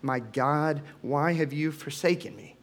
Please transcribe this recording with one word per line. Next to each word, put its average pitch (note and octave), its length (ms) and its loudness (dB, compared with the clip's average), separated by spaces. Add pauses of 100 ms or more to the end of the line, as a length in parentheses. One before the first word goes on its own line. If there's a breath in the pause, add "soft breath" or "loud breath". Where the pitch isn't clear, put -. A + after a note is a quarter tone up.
my C3 180 0
God, C#3+ 640 2 (200 loud breath)
why C#3+ 320 2
have D#3 180 2
you D3+ 220 -2
forsaken - 640 -2
me?' - 260 -18